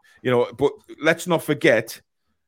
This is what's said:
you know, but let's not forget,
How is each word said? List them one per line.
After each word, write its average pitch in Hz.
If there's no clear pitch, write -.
you 127
know, 120
but 135
let's 165
not 165
forget, 135